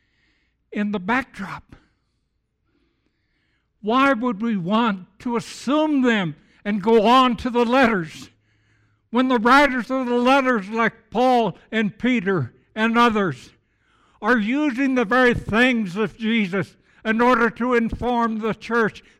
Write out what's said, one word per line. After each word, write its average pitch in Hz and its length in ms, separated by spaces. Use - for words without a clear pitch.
in 208 200
the 208 80
backdrop? 190 760
Why 262 340
would 226 280
we 226 160
want 196 500
to 240 160
assume 294 640
them 208 340
and 208 160
go 220 240
on 254 320
to 254 120
the 240 140
letters 220 640
when 254 180
the 247 100
writers 254 500
of 262 180
the 240 100
letters, 247 500
like 226 420
Paul 240 480
and 220 260
Peter 196 560
and 226 240
others, 214 540
are 226 160
using 262 580
the 247 100
very 240 300
things 220 600
of 208 220
Jesus 214 580
in 220 160
order 240 300
to 247 240
inform 233 640
the 220 160
church? 226 480